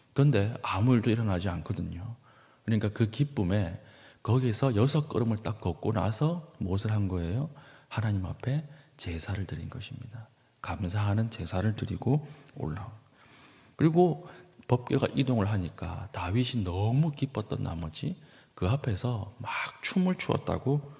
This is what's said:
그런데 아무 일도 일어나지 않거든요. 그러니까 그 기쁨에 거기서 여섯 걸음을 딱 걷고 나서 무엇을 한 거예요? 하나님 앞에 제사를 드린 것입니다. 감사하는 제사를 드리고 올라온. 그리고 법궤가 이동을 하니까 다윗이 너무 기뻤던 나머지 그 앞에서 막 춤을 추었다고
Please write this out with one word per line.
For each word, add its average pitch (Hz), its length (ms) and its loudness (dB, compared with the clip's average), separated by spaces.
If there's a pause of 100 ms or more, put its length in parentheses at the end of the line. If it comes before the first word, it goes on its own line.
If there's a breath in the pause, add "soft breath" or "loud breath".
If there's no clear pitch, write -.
(120 soft breath)
그런데 117 500 4
아무 110 320 4
일도 117 160 4
일어나지 101 380 2
않거든요. 87 680 -6 (480 soft breath)
그러니까 107 240 2
그 104 220 2
기쁨에 101 680 0 (420 loud breath)
거기서 127 540 2
여섯 147 320 4
걸음을 113 300 2
딱 104 220 -6
걷고 92 320 -2
나서 131 640 0
무엇을 101 320 0
한 104 180 2
거예요? 92 420 -2 (380 loud breath)
하나님 104 380 0
앞에 143 420 -4 (280 loud breath)
제사를 92 500 -6
드린 - 220 -8
것입니다. - 580 -12 (360 soft breath)
감사하는 101 680 0
제사를 98 460 -2
드리고 127 500 0 (300 loud breath)
올라온. 78 340 -6 (840 loud breath)
그리고 165 520 4 (380 loud breath)
법궤가 - 480 2
이동을 123 360 2
하니까 87 600 -4
다윗이 107 540 0
너무 113 480 2
기뻤던 107 500 -4
나머지 85 540 -6 (400 loud breath)
그 92 120 0
앞에서 113 680 -2
막 - 140 -8 (300)
춤을 185 340 2
추었다고 - 840 0